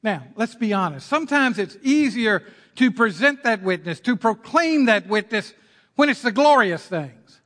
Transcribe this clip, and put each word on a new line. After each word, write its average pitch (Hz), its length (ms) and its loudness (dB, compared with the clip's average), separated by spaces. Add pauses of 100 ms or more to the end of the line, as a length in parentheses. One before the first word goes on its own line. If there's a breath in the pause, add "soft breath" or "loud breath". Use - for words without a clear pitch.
Now, 165 320 -4
let's 233 200 -6
be 220 160 -2
honest. 175 360 -4
Sometimes 277 500 0
it's 196 240 -6
easier 240 680 0 (280 loud breath)
to 254 160 2
present 233 520 0
that 220 200 -2
witness, 170 380 -4
to 247 140 0
proclaim 277 680 0
that 208 220 2
witness 214 460 -4 (420 soft breath)
when 294 120 2
it's 269 140 -2
the 240 100 -2
glorious 233 560 4
things. 139 580 -10